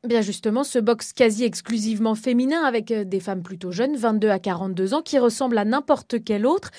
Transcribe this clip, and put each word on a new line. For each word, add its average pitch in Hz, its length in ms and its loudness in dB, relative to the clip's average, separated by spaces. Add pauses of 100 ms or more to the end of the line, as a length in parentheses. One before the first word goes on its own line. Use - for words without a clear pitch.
Bien 226 140 2
justement, 214 420 -2
ce 262 160 0
box 226 320 0
quasi 226 320 2
exclusivement 220 720 -2
féminin 262 480 2
avec, 233 260 0
euh, 214 140 0
des 190 160 -2
femmes 185 240 -6
plutôt 180 300 -10
jeunes, 262 240 0
vingt-deux 220 320 2
à 190 100 2
quarante-deux 190 540 -2
ans, 311 80 0
qui 294 180 0
ressemblent 240 380 2
à 208 80 2
n'importe 247 580 0
quel 208 220 -2
autre. 349 340 0